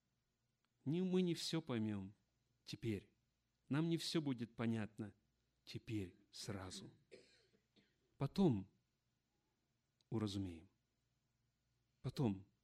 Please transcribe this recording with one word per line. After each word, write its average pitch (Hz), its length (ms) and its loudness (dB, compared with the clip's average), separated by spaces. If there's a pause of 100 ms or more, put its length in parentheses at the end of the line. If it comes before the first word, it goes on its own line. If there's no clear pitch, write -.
(840)
Не, 165 180 2
мы 185 180 4
не 175 140 4
все 165 260 -2
поймем 107 520 -2 (520)
теперь. - 440 -4 (600)
Нам 151 180 4
не 165 100 4
все 165 240 0
будет 123 340 -2
понятно 113 580 -2 (500)
теперь, 104 500 -4 (180)
сразу. 95 600 -8 (1300)
Потом 135 500 2 (1400)
уразумеем. 98 600 -2 (1300)
Потом 107 440 0 (180)